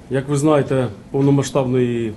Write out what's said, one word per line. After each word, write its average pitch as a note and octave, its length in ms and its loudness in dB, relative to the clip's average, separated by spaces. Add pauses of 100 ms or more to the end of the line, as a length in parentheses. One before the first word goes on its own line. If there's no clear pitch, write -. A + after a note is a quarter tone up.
як C3+ 200 -4
ви D3 80 0
знаєте, C#3 500 2 (240)
повномасштабної B2+ 1040 0